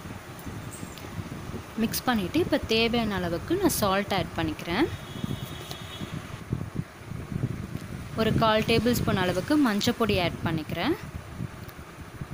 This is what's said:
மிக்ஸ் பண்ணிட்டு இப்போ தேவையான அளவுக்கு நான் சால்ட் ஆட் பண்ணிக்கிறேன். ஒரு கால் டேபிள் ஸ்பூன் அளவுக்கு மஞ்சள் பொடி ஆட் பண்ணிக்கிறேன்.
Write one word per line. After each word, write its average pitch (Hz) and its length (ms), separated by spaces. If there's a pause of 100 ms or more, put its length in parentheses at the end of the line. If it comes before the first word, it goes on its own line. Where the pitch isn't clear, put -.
(1800)
மிக்ஸ் - 240
பண்ணிட்டு 214 380
இப்போ 311 140 (140)
தேவையான 226 460
அளவுக்கு 170 440
நான் 349 180
சால்ட் 202 380
ஆட் 170 200
பண்ணிக்கிறேன். 170 500 (3250)
ஒரு 220 100 (100)
கால் 220 280
டேபிள் 226 300
ஸ்பூன் 202 240
அளவுக்கு 180 320 (100)
மஞ்சள் 214 340
பொடி 214 240
ஆட் 165 220
பண்ணிக்கிறேன். 170 500 (1400)